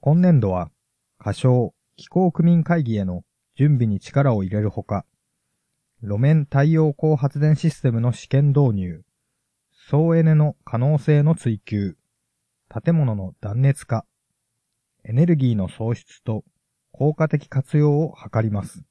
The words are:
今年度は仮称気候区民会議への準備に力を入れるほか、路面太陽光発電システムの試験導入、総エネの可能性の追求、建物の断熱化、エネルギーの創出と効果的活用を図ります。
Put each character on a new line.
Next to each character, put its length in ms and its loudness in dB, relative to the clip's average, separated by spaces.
今 200 2
年 200 6
度 100 0
は 200 -4
仮 180 -6
称 400 0
気 80 -20
候 260 0
区 120 -4
民 200 4
会 220 -2
議 120 -2
へ 100 -2
の 180 -8
準 220 2
備 80 0
に 120 -2
力 360 -2
を 100 -2
入 100 -6
れ 60 -2
る 80 -2
ほ 140 -8
か、 240 -6
路 160 -6
面 260 2
太 200 0
陽 280 2
光 240 0
発 240 -4
電 160 2
シ 140 0
ス 100 -14
テ 100 0
ム 120 -2
の 100 0
試 160 -10
験 200 2
導 260 2
入、 300 -8
総 440 -2
エ 60 2
ネ 120 4
の 200 2
可 100 -8
能 220 0
性 240 2
の 120 2
追 260 -4
求、 360 -6
建 260 -2
物 200 0
の 260 -8
断 220 -4
熱 240 0
化、 180 -4
エ 120 -10
ネ 100 4
ル 120 2
ギ 160 0
ー 40 -2
の 140 -4
創 240 -6
出 280 -20
と 220 -8
効 220 -2
果 160 -2
的 180 -4
活 300 -4
用 220 2
を 220 -6
図 200 -4
り 80 -2
ま 140 -4
す。 260 -18